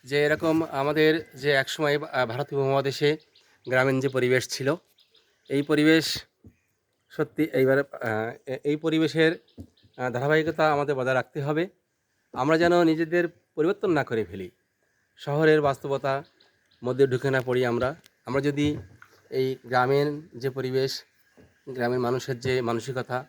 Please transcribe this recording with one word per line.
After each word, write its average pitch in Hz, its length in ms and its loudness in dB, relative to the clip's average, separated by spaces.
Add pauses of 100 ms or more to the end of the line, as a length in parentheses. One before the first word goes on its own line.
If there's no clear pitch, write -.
যে 143 220 2
এরকম 156 380 2
আমাদের 156 600 2 (100)
যে 139 160 -2
একসময়, 143 480 0
আহ, 139 260 -2
ভারতীয় 139 360 -4
উপমহাদেশে 139 560 0 (500)
গ্রামীণ 131 320 2
যে 135 100 -2
পরিবেশ 123 400 0
ছিল, 139 260 -2 (760)
এই 139 120 0
পরিবেশ 151 640 2 (840)
সত্যি - 340 -4
এইবারে, 135 360 2
আহ, 117 680 -4
এ-, 135 180 -8
এই 147 120 0
পরিবেশের, 160 640 0 (580)
আহ, 123 120 -4
ধারাবাহিকতা 156 600 2
আমাদের 143 240 0
বজায় 131 200 0
রাখতে 127 260 -2
হবে। 156 260 -2 (680)
আমরা 143 240 2
যেন 175 260 6
নিজেদের 165 440 2
পরিবর্তন 180 640 -2
না 143 120 2
করে 110 220 -4
ফেলি, 92 260 -14 (680)
শহরের 151 440 2
বাস্তবতা 139 600 -2 (600)
মধ্যে 127 240 4
ঢুকে 127 240 -2
না 131 100 0
পড়ি 127 240 0
আমরা। 123 300 0 (300)
আমরা 131 160 -2
যদি 147 360 -2 (520)
এই 131 260 -2 (100)
গ্রামীণ 139 560 0 (140)
যে 131 140 -6
পরিবেশ, 131 540 -4 (680)
গ্রামের 123 300 -2
মানুষের 123 400 -2
যে 127 220 0
মানসিকতা 123 680 -4